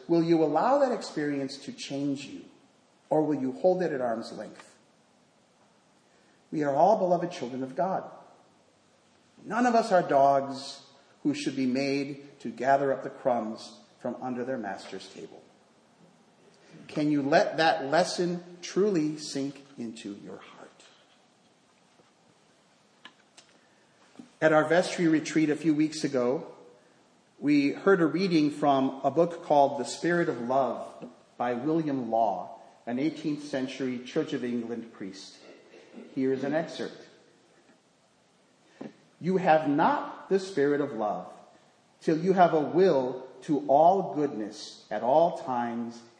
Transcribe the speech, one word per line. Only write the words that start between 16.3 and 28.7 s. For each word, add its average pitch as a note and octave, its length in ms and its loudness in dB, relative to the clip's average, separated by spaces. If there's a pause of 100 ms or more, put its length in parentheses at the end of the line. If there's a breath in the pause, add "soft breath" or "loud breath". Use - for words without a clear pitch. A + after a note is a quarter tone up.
Can D3+ 240 -2
you C#3+ 120 2
let C#3+ 360 2
that C#3+ 320 2
lesson F3 520 0 (200)
truly E3 560 0
sink C#3 440 -8 (140)
into A2 480 -10
your F#2+ 140 -14
heart? - 460 -20 (3500 soft breath)
At D#3 140 6
our D#3 120 6
vestry F3 400 2
retreat D#3 440 2
a D3 60 0
few D#3 180 2
weeks D3+ 300 0
ago, C3+ 420 0 (920 soft breath)
we C#3+ 340 2
heard G3 280 4
a D#3+ 60 4
reading D#3 440 2
from C3+ 540 2